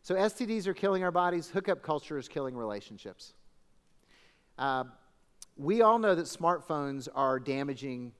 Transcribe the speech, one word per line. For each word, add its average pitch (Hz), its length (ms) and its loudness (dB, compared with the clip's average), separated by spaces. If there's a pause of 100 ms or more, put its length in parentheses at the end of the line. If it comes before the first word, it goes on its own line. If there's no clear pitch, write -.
So 180 120 -2
S 202 200 4
T 254 100 -4
Ds 214 240 -2
are 185 60 -2
killing 190 280 2
our 180 80 2
bodies. 175 380 2
Hookup 190 340 -2
culture 151 360 -4
is 123 100 -8
killing 135 260 -4
relationships. 104 800 -8 (1300)
Uh, 131 260 0 (720)
we 180 240 0
all 226 180 8
know 208 160 4
that 165 120 0
smartphones 147 880 -2
are 131 260 2
damaging 131 800 -6